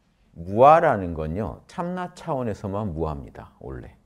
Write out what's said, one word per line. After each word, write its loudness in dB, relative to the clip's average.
무아라는 4
건요, -6
참나 -8
차원에서만 -6
무아입니다, -8
원래. -16